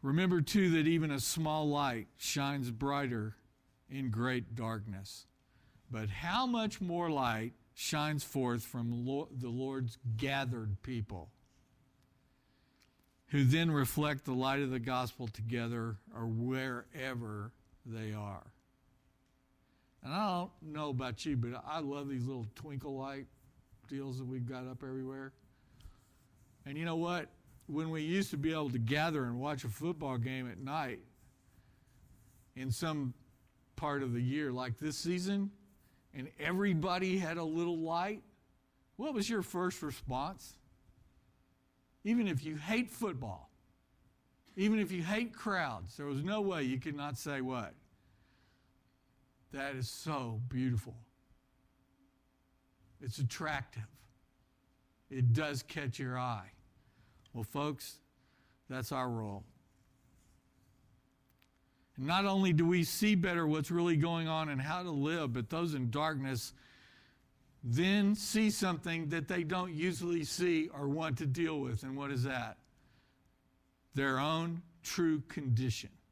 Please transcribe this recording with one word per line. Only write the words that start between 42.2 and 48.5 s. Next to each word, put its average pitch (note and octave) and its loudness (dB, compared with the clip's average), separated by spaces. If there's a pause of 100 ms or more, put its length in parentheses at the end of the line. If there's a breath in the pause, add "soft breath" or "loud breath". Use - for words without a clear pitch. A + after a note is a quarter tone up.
if D3 0
you D#3 -4
hate A3 0
football, B2+ -6 (1080)
even G#3+ 4
if G3 0
you F3+ -2
hate A3 -2
crowds, C#3 -2
there C#3+ -8
was C#3+ -2
no G#3 0
way F3+ 2
you C3 0
could D3 -6
not C#3+ -6
say C#3+ -4
what? B2+ -4 (1800 soft breath)